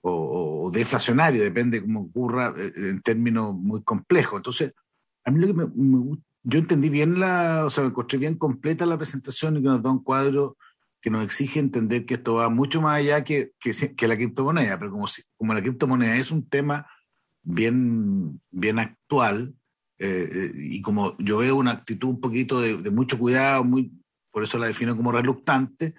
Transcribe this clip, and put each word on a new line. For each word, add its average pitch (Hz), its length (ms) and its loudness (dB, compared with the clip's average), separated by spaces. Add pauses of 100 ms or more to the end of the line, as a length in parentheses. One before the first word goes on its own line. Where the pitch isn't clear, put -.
o, 90 100 -2
o, 80 560 -4
o 92 40 -4
deflacionario, 120 720 2
depende 113 400 0
cómo 107 200 -4
ocurra, 120 540 -4
eh, 92 200 -8
en 95 260 -4
términos 113 520 0
muy 101 280 -4
complejos. 110 540 0
Entonces, 127 360 -4 (520)
a 127 80 -2
mí 156 80 4
lo 190 80 4
que 202 40 2
me, 165 140 0
me 131 320 4
gust-, 139 240 -4 (220)
yo 131 160 2
entendí 156 300 2
bien 156 280 2
la, 175 460 2
o 143 60 0
sea, 147 120 0
me 131 80 2
encontré 127 280 -4
bien 151 200 -2
completa 156 480 -2
la 165 100 2
presentación 151 600 -4
y 139 60 0
que 131 40 2
nos 131 160 2
da 131 80 2
un 131 140 0
cuadro 135 520 0 (440)
que 113 100 -2
nos 110 140 0
exige 139 340 -2
entender 120 480 0
que 127 80 -2
esto 120 200 -2
va 117 140 2
mucho 139 320 2
más 151 180 2
allá 147 260 2
que, 143 340 -2
que, 117 140 -4 (240)
que 113 100 2
la 113 80 4
criptomoneda, 123 640 0
pero 101 140 -8
como 101 160 -4
si, - 140 -4 (140)
como 110 180 -2
la 107 60 0
criptomoneda 123 560 2
es 127 140 -2
un 160 180 -2
tema 147 380 0 (560)
bien, 107 1000 0 (120)
bien 107 260 0
actual, 117 760 -2 (440)
eh, 92 340 -2
eh, 92 220 -4
y 71 280 -8
como 104 360 -2
yo 104 200 0
veo 127 180 2
una 127 160 2
actitud 117 360 -6
un 123 120 -4
poquito 123 400 -2
de, 113 160 0
de 95 140 -6
mucho 123 280 0
cuidado, 131 460 2
muy, 127 280 2 (380)
por 107 140 -4
eso 117 140 -4
la 117 80 0
defino 113 300 -2
como 120 160 0
reluctante, 131 880 0